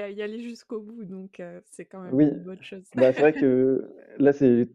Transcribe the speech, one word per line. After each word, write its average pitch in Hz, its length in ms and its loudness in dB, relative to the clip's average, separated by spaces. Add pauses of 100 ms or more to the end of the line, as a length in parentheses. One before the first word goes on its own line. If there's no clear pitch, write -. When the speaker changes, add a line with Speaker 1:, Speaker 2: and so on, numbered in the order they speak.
Speaker 1:
euh, 202 80 -10
y 208 100 -12
aller 214 180 -10
jusqu'au 233 420 -12
bout. 220 220 -18
Donc, 190 360 -16
euh, 175 260 -16
c'est - 200 -20
quand 190 180 -20
même 202 100 -10
Speaker 2:
Oui. 147 120 4
Speaker 1:
une 147 180 -2
bonne 185 180 -16
chose. - 220 -20 (100)
Speaker 2:
Bah, 127 180 4
c'est 135 100 -2
vrai 147 120 4
Speaker 1:
<laughs> 139 100 -6
Speaker 2:
que 131 480 2 (280)
là, 139 120 6
c'est 120 440 4